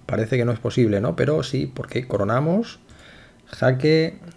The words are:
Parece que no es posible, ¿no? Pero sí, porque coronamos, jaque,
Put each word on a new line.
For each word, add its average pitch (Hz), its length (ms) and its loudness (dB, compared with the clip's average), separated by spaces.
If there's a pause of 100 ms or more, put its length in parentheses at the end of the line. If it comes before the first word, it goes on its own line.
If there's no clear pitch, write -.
Parece 110 320 -2
que 120 80 2
no 120 60 0
es 113 80 -2
posible, 107 420 2
¿no? 123 140 -2
Pero 151 260 2
sí, 143 320 -4
porque - 340 -6
coronamos, 135 680 0 (720)
jaque, 151 720 2 (180)